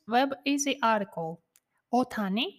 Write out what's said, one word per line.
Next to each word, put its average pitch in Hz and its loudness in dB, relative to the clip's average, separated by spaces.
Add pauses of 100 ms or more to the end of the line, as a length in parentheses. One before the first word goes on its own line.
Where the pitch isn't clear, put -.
Web 262 2 (120)
Easy 285 0
article. 196 -2 (520)
Otani 226 0 (140)